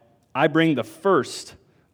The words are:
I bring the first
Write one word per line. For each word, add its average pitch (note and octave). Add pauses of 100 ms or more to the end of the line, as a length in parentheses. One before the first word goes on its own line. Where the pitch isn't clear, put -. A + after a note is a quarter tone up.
(340)
I C#3+
bring D#3+
the A2+
first - (380)